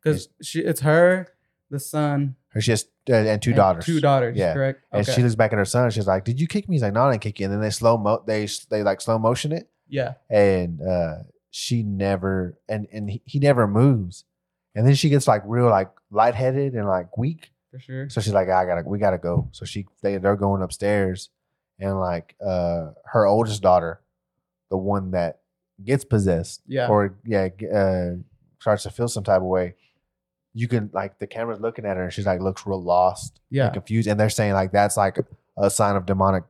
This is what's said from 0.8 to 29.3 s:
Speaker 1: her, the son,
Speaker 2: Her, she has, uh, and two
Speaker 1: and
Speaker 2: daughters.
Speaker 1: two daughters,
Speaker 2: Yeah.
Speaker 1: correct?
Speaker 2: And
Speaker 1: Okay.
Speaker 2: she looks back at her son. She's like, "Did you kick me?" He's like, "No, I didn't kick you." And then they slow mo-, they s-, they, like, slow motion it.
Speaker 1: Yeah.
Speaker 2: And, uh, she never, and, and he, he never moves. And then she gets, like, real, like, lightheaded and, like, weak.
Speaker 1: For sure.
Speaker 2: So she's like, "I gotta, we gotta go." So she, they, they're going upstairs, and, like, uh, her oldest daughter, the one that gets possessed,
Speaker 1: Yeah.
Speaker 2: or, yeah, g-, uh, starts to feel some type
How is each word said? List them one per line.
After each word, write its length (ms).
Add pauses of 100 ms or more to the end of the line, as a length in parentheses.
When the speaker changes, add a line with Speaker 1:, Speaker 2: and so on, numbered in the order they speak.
Speaker 1:
her, 480 (420)
the 80
son, 560 (140)
Speaker 2:
Her, 120
she 120
has, 140 (220)
uh, 60
and 260
two 100
Speaker 1:
and 60
Speaker 2:
daughters. 300
Speaker 1:
two 140
daughters, 360
Speaker 2:
Yeah. 160
Speaker 1:
correct? 300 (100)
Speaker 2:
And 100
Speaker 1:
Okay. 100
Speaker 2:
she 100
looks 140
back 160
at 60
her 60
son. 260
She's 180
like, 160
"Did 160
you 80
kick 200
me?" 60
He's 80
like, 100
"No, 120
I 80
didn't 100
kick 180
you." 60
And 80
then 60
they 100
slow 260
mo-, 300
they 180
s-, 220
they, 160
like, 180
slow 180
motion 340
it. 160 (200)
Speaker 1:
Yeah. 260 (140)
Speaker 2:
And, 540
uh, 320 (360)
she 340
never, 760 (100)
and, 240
and 180
he, 140
he 140
never 300
moves. 560 (500)
And 120
then 100
she 120
gets, 200
like, 180
real, 220
like, 220 (200)
lightheaded 640
and, 140
like, 280
weak. 360 (180)
Speaker 1:
For 80
sure. 300
Speaker 2:
So 120
she's 140
like, 140
"I 180
gotta, 220
we 100
gotta 200
go." 340
So 120
she, 220 (160)
they, 160
they're 180
going 260
upstairs, 680 (480)
and, 220
like, 340 (100)
uh, 460 (160)
her 200
oldest 360
daughter, 380 (680)
the 60
one 360
that 280 (420)
gets 220
possessed, 640
Speaker 1:
Yeah. 220
Speaker 2:
or, 360
yeah, 240
g-, 200
uh, 420 (500)
starts 240
to 60
feel 180
some 160
type 180